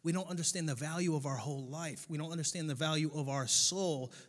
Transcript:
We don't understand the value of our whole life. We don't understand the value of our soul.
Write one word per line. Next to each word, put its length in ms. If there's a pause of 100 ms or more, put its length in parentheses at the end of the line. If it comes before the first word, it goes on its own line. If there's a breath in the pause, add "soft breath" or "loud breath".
We 100
don't 160
understand 400
the 60
value 420
of 80
our 100
whole 300
life. 420
We 100
don't 140
understand 380
the 60
value 380
of 140
our 180
soul. 680 (160 loud breath)